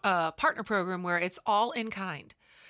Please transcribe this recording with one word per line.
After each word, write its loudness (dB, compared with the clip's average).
a 2
partner 0
program -2
where 0
it's -2
all 4
in -6
kind. -10